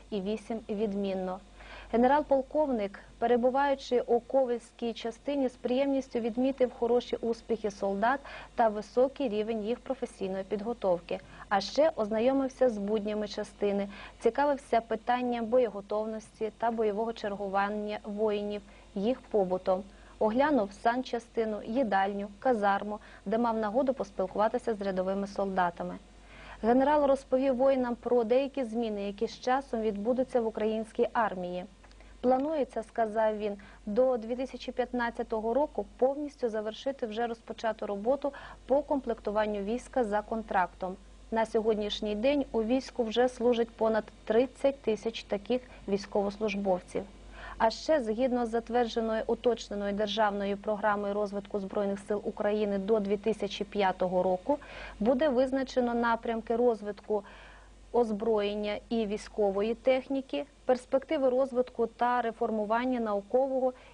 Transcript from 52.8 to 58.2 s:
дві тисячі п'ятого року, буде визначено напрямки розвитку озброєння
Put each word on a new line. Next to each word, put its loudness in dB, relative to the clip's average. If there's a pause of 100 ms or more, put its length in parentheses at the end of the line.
дві 0
тисячі -4
п'ятого 0
року, 0 (420)
буде 2
визначено 0
напрямки 0
розвитку 0 (680)
озброєння 0 (120)